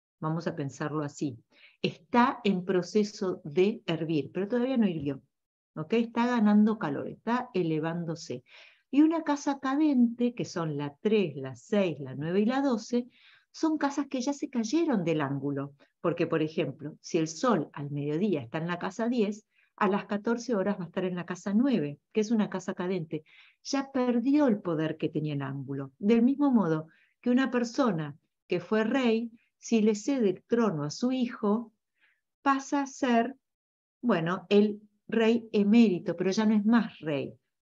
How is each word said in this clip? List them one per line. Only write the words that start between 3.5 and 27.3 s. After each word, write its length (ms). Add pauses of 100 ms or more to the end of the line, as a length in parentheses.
hervir, 480
pero 140
todavía 300
no 100
hirvió, 340 (540)
¿ok? 180
Está 320
ganando 540
calor, 280
está 460
elevándose. 920 (480)
Y 100
una 220
casa 360
cadente, 760
que 120
son 320
la 240
tres, 340
la 200
seis, 440
la 160
nueve 260
y 40
la 160
doce, 460 (440)
son 260
casas 300
que 140
ya 100
se 180
cayeron 540
del 180
ángulo, 520 (260)
porque, 280
por 140
ejemplo, 600
si 160
el 100
Sol 460
al 160
mediodía 520
está 180
en 80
la 120
casa 300
diez, 360 (300)
a 140
las 160
catorce 500
horas 240
va 60
a 20
estar 160
en 120
la 100
casa 280
nueve, 460 (140)
que 80
es 100
una 180
casa 240
cadente. 520 (380)
Ya 280
perdió 560
el 140
poder 340
que 140
tenía 240
el 80
ángulo. 580
Del 220
mismo 300
modo 360 (320)
que 120